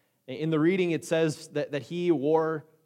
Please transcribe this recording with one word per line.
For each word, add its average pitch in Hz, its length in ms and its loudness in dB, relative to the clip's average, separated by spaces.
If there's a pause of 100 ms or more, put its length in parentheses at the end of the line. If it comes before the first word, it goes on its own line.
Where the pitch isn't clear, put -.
(280)
In 151 240 -4
the 156 80 2
reading, 175 320 2
it 156 120 -2
says 165 460 0
that, 147 220 -6
that 143 100 -4
he 175 300 -2
wore 156 540 0 (200)